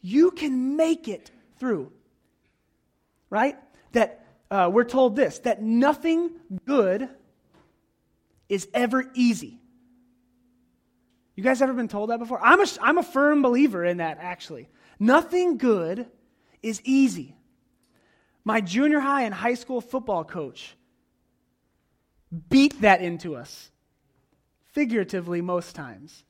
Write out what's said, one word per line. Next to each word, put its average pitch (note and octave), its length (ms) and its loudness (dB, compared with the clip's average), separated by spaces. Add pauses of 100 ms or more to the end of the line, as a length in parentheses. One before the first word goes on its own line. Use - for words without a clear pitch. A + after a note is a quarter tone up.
You C#4+ 300 4
can C4+ 460 -4
make D#4+ 320 0
it - 240 -12 (260)
through." G#3 320 -4 (1400)
Right? A#3+ 260 0 (360)
That, - 320 0 (240)
uh, F#3 240 2
we're A#3 120 4
told A#3+ 320 2
this, B3 240 0
that A3 200 -2
nothing D4 720 2 (360)
good A#3+ 420 0 (1400)
is G3 240 -4
ever B3+ 420 0
easy. A#3+ 440 0 (1800)
You F#3+ 80 -12
guys B3+ 180 0
ever C4+ 120 2
been A#3+ 160 -4
told G#3+ 220 -6
that A#3 100 -4
before? A#3+ 200 -8
I'm C#4+ 200 6
a, G4 60 2 (140)
I'm D4+ 180 2
a E4+ 40 0
firm D4 400 2
believer A#3+ 420 2
in F3 120 0
that, D#3+ 240 -6
actually. E3+ 480 -14 (320)
Nothing E4 580 2
good G3+ 480 -2 (560)
is A3 220 -8
easy. B3+ 500 0 (1120)
My A3 160 0
junior C4+ 400 2
high C#4 220 0
and G#3+ 120 -4
high A#3+ 200 -2
school B3 260 -8
football A3 420 -4
coach D#3 540 -12 (1700)
beat C#4 340 4
that F#3+ 200 4
into E3+ 320 -8
us, - 360 -18 (1000)
figuratively F#3 680 -2
most F3 340 -6
times. C3 560 -18